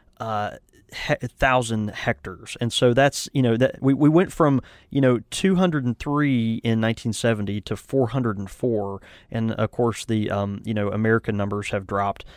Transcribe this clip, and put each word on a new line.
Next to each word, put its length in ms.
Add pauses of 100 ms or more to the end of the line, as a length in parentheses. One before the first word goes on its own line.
(180)
uh, 380 (360)
he-, 340 (120)
thousand 520
hectares. 720
And 120
so 200
that's, 400
you 80
know, 160
that 240
we, 140
we 140
went 240
from, 280 (300)
you 100
know, 200 (100)
two 260
hundred 280
and 140
three 640
in 160
nineteen 340
seventy 480
to 140
four 320
hundred 280
and 140
four. 500 (300)
And 220
of 180
course, 340
the, 260
um, 340
you 100
know, 160
American 440
numbers 360
have 160
dropped, 400 (100)